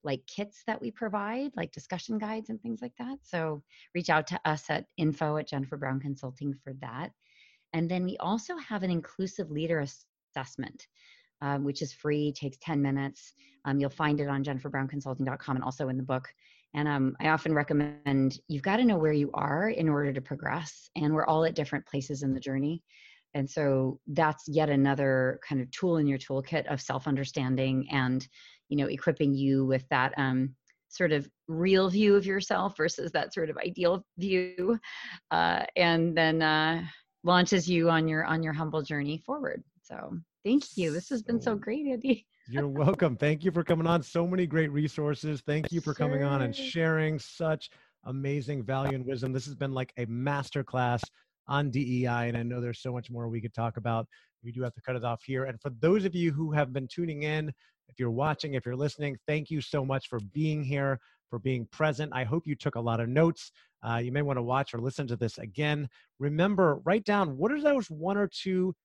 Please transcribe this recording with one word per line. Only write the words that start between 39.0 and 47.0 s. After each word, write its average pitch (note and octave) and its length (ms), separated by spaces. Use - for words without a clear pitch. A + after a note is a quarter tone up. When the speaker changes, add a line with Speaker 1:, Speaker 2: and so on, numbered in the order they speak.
Speaker 1:
forward. C#4 380
So - 360
thank C4+ 320
you. E3 160
This E3+ 180
has A#3+ 120
been A#3 180
so A#3 120
Speaker 2:
So G#3+ 40
Speaker 1:
great, A#3 300
Andy. B3+ 400
<laughs> - 100
Speaker 2:
You're C#3 200
welcome. C#3+ 480
Thank D3+ 280
you F3+ 80
for E3+ 100
coming E3 240
on. E3 160
So E3+ 240
many F#3 200
great D3+ 260
resources. D3 760
Thank D3+ 240
you E3+ 100
for D3+ 140
coming C#3+ 300
on C#3 180
and B2+ 120
Speaker 1:
Sure. C4+ 120
Speaker 2:
sharing D#3+ 520